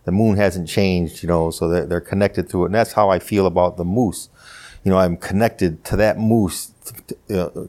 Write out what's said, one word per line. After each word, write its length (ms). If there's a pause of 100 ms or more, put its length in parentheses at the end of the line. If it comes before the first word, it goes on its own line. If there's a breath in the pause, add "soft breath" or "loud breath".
the 80
moon 260
hasn't 300
changed, 560
you 60
know, 200
so 180
they're, 180
they're 160
connected 480
to 140
it. 40
And 80
that's 180
how 160
I 100
feel 280
about 300
the 80
moose. 440 (540 loud breath)
You 80
know, 80
I'm 180
connected 680
to 120
that 200
moose, 540 (640)
uh, 140 (200)